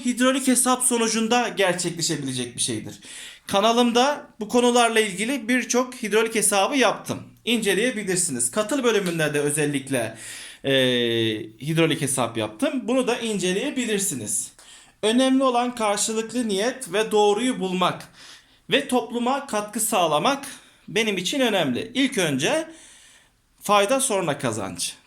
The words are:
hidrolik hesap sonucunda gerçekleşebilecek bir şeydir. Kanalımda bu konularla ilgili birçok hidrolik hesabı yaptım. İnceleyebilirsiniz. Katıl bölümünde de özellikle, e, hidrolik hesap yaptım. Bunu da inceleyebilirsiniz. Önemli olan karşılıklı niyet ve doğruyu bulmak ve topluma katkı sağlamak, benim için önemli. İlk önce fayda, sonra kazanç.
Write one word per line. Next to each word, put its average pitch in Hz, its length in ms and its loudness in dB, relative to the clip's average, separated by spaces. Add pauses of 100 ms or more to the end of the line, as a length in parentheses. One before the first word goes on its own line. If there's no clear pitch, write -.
hidrolik 262 420 2
hesap 254 360 2
sonucunda 226 640 2
gerçekleşebilecek 160 1080 -2
bir 120 60 -6
şeydir. 104 380 -6 (480)
Kanalımda 240 800 2 (120)
bu 208 100 -8
konularla 240 500 4
ilgili 220 480 -2
birçok 247 460 0
hidrolik 226 420 0
hesabı 214 420 2
yaptım. 180 460 0 (220)
İnceleyebilirsiniz. 196 1040 0
Katıl 233 320 -2
bölümünde 175 500 0
de 147 60 0
özellikle, 143 800 -2 (460)
e, 135 100 0 (880)
hidrolik 160 400 2
hesap 120 360 -2
yaptım. 214 500 -2
Bunu 254 200 2
da 240 100 0
inceleyebilirsiniz. 202 1300 -4 (500)
Önemli 262 420 4
olan 240 320 0
karşılıklı 220 720 -2
niyet 208 460 -2
ve 220 180 0
doğruyu 208 480 2
bulmak 185 480 -2 (640)
ve 269 180 2
topluma 247 600 -2
katkı 208 320 -4
sağlamak, 190 680 2 (420)
benim 208 300 0
için 220 220 -2
önemli. 175 540 0
İlk 262 240 0
önce 185 500 0 (920)
fayda, 208 380 4
sonra 185 380 0
kazanç. 107 560 -4 (140)